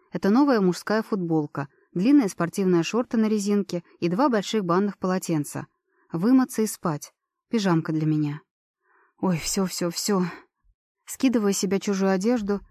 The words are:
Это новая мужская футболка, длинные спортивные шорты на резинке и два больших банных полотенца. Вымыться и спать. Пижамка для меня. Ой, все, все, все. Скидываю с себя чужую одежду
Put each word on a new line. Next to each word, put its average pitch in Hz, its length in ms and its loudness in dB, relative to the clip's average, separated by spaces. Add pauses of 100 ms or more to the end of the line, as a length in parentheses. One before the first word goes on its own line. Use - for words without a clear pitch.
(120)
Это 190 180 -2
новая 247 320 4
мужская 202 420 0
футболка, 160 640 -4 (260)
длинные 226 360 4
спортивные 175 540 0
шорты 240 340 -4
на 220 100 4
резинке 202 560 -2 (160)
и 175 100 -2
два 247 200 2
больших 214 340 0
банных 190 340 0
полотенца. 165 720 -4 (440)
Вымыться 240 500 2
и 220 60 2
спать. - 460 -6 (360)
Пижамка 175 420 0
для 156 140 -2
меня. 151 360 0 (800)
Ой, 185 180 0
все, - 280 -4
все, 180 240 -4
все. 185 340 -2 (800)
Скидываю 226 480 0
с - 40 -4
себя 196 220 0
чужую 196 320 0
одежду 202 600 0